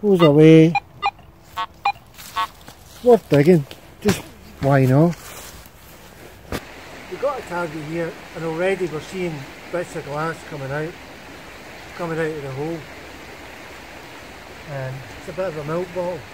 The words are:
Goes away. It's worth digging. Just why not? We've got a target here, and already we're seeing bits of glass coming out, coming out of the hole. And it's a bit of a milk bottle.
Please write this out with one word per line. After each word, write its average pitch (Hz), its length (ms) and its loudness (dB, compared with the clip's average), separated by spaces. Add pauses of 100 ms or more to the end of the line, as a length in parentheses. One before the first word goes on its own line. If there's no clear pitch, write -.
Goes 196 200 4
away. 160 520 10 (2250)
It's - 80 -20
worth 233 260 6
digging. 147 380 6 (320)
Just 202 220 0 (400)
why 135 240 6
not? 147 280 4 (2000)
We've 180 100 -10
got 269 160 -2
a 226 60 -8
target 165 460 -6
here, 165 240 -4 (240)
and 165 80 -8
already 180 420 -2
we're 151 140 -6
seeing 175 340 -6 (380)
bits 175 240 -6
of 143 80 -10
glass 151 320 -6 (120)
coming 139 220 -10
out, 156 220 -6 (1040)
coming 165 200 -6
out 160 80 0
of 156 160 -6
the 135 100 -8
hole. 156 280 -6 (1900)
And 131 240 -8 (220)
it's - 120 -16
a - 40 -12
bit 185 140 -4
of 156 100 -8
a 156 60 -8
milk 170 320 -4
bottle. 175 240 -6 (140)